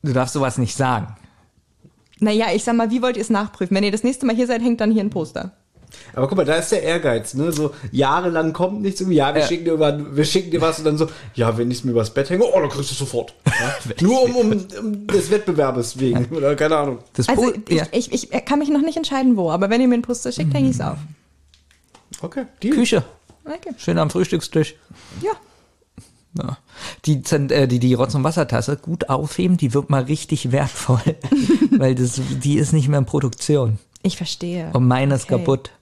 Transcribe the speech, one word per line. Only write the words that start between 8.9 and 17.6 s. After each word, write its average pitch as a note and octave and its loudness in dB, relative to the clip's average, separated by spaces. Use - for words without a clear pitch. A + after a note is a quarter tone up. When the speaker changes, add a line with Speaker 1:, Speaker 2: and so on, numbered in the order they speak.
Speaker 3:
irgendwie, F#3 2
ja, C#3 2
wir D3+ 2
Speaker 1:
Ja. C#3 2
Speaker 3:
schicken E3+ -2
dir E3 2
über, D3 0
wir D3+ 4
schicken F3 0
dir D#3+ 0
was D#3+ 0
und D#3 -2
dann D3+ 2
so, D#3 2
ja, A2+ 0
wenn A#2+ 0
ich's A#2+ -6
mir B2+ 0
übers A2+ 2
Bett C#3 -2
hänge, F#3 2
oh, F#3+ 2
dann D3 0
kriegst C#3 -6
du C3+ -6
sofort. B2+ -6
Speaker 1:
<laughs> - -20
Speaker 3:
Ja? B2+ -6
Nur B3 4
um, A#3+ 2
um, A3+ 4
um G#3+ -6
des F3 2
Wettbewerbes C3+ 0
wegen, B2 2
Speaker 1:
Ja. E3 -4
Speaker 3:
oder C#3+ 2
keine D#3 2
Ahnung. C#3 -2
Speaker 1:
Das - 0
Speaker 2:
Also, A#3+ 4
Speaker 1:
Po-, - -